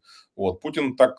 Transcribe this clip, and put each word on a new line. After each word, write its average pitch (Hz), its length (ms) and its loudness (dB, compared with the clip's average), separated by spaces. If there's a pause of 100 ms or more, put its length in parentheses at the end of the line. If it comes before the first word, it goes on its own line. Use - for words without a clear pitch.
(360)
Вот. 95 240 -4
Путин 151 360 -6
так 127 220 4